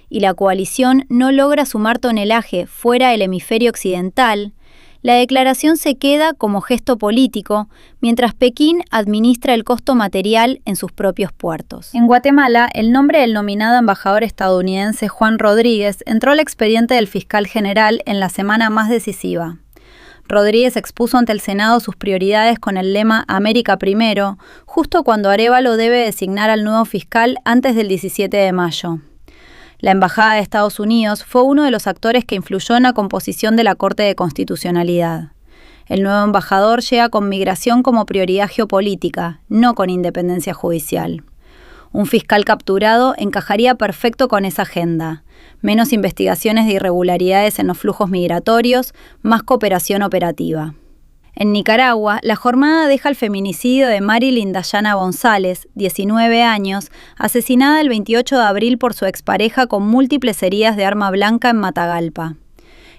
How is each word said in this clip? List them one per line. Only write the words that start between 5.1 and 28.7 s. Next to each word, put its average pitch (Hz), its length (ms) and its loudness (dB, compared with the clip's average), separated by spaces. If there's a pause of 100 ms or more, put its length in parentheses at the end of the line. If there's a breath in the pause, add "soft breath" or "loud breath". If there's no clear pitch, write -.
declaración 262 640 2
se 302 180 -2
queda 294 380 2
como 202 280 -2
gesto 240 380 -2
político, 214 720 -2 (320 soft breath)
mientras 233 340 0
Pekín 302 560 2
administra 226 640 0
el 226 80 0
costo 247 320 -2
material 220 680 0
en 208 100 -4
sus 175 160 -8
propios 190 400 -4
puertos. - 640 -12
En 233 140 4
Guatemala, 247 640 4
el 220 160 0
nombre 285 300 4
del 233 120 2
nominado 214 460 0
embajador 208 460 2
estadounidense 190 840 -2
Juan 220 320 0
Rodríguez 214 680 2
entró 226 280 0
al 311 80 2
expediente 233 540 0
del 226 120 2
fiscal 208 400 -4
general 214 600 0
en 202 120 -2
la 190 100 -2
semana 214 420 0
más 214 180 0
decisiva. 180 680 -4 (680 loud breath)
Rodríguez 214 500 2
expuso 233 400 -2
ante 233 160 2
el 208 80 -2
Senado 214 380 0
sus 202 160 -6
prioridades 208 640 0
con 196 180 -4
el 190 160 -2
lema 220 360 2
"América 208 500 0
primero", 202 580 0 (300 loud breath)
justo 320 380 0
cuando 208 260 2
Arévalo 233 460 4
debe 233 220 2
designar 208 520 -2
al 220 140 0
nuevo 220 200 2
fiscal 233 600 -2
antes 247 320 2
del 220 100 0
diecisiete 190 500 -4
de 190 160 2
mayo. 170 460 -4 (840 loud breath)